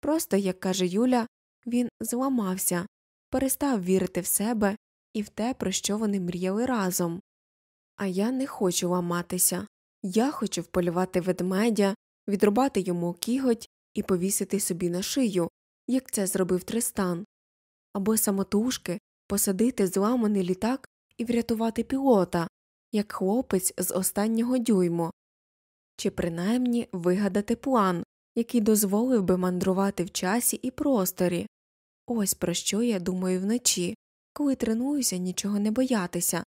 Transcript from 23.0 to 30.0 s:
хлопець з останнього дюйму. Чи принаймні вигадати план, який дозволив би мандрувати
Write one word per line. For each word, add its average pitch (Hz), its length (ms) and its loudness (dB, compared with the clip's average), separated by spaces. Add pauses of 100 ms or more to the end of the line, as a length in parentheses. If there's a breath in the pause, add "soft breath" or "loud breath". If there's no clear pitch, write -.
хлопець 196 680 0
з 185 160 -4
останнього 226 640 0
дюйму. 175 520 2 (840)
Чи - 140 -2
принаймні 220 800 0
вигадати 196 640 0
план, 190 480 2 (300)
який 233 260 0
дозволив 214 600 2
би 185 140 2
мандрувати 185 680 0